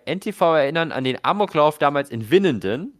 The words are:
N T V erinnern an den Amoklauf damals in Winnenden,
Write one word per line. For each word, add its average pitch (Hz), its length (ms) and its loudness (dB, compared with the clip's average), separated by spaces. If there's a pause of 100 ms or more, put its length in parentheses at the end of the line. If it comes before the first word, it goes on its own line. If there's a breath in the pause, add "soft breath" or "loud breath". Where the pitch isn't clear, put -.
N 170 140 -6
T 208 120 -8
V 170 220 2
erinnern 156 380 0
an 131 120 -6
den 131 220 -2
Amoklauf 156 540 0
damals 143 320 0
in 113 180 -8
Winnenden, 151 720 0